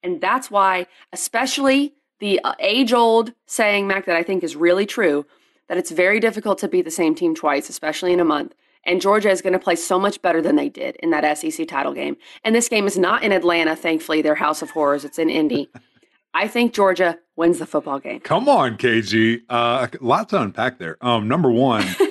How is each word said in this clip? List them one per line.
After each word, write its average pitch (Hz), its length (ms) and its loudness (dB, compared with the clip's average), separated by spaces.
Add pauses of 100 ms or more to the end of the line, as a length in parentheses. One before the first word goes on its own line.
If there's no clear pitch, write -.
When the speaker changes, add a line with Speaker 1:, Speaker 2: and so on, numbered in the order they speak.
Speaker 1:
And 180 160 -4
that's 226 300 -2
why, 190 360 2 (260)
especially 269 800 0 (260)
the, 202 240 0
uh, - 160 -2
age-old 226 720 2 (140)
saying, 202 420 0
Mac, 196 180 -2
that 175 100 0
I 165 60 0
think 180 220 -2
is 147 100 -6
really 175 320 2
true, 151 400 0 (420)
that 175 100 -4
it's - 120 -6
very 185 300 2
difficult 214 380 -2
to 196 100 -4
beat 180 160 0
the 160 80 -8
same 160 240 0
team 165 180 0
twice, 147 340 -2
especially 156 440 -4
in 180 80 2
a 170 40 2
month. 147 300 -2 (300)
And 180 160 0
Georgia 202 300 2
is 185 120 0
gonna 185 160 0
play 180 160 0
so 185 240 -2
much 202 240 -2
better 165 180 2
than 156 140 2
they 143 140 2
did 135 280 -8
in 165 140 -4
that 151 140 0
S 151 180 0
E 160 80 -4
C 160 160 -8
title 143 260 -4
game. 147 240 -6 (280)
And 220 100 2
this 233 140 2
game 208 180 0
is 185 100 -2
not 190 280 2
in 208 80 2
Atlanta, 170 420 2
thankfully, 160 480 -2
their 151 140 2
house 151 260 -2
of 156 80 -12
horrors. 143 340 0
It's - 140 -12
in 165 100 0
Indy. 147 400 -2 (340)
<laughs> - 320 -20
I 185 120 0
think 233 260 0
Georgia 180 460 2 (160)
wins 170 240 2
the 156 80 -8
football 143 320 -4
game. - 220 -12
Speaker 2:
Come 214 280 0
on, 143 280 2
K 113 240 2
G. 113 480 2
Uh, 120 400 0 (120)
a 135 40 -12
lot 160 240 0
to 190 120 0
unpack 117 380 -4
there. 82 220 -10
Um, 117 260 0
number 139 240 2
one, 117 320 2
Speaker 1:
<laughs> 92 160 -6 (120)